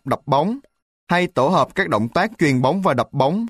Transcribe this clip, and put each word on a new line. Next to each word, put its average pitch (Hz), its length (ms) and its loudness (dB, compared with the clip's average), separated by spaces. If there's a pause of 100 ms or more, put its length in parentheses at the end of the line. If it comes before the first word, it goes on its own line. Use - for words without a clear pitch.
đập 123 220 -4
bóng, 170 320 0 (500)
hay 180 180 0
tổ 131 220 0
hợp 160 260 0
các 190 140 -2
động 113 200 -2
tác 185 300 -2
chuyền 135 240 2
bóng 160 200 0
và 175 120 2
đập 120 180 -2
bóng. 160 380 0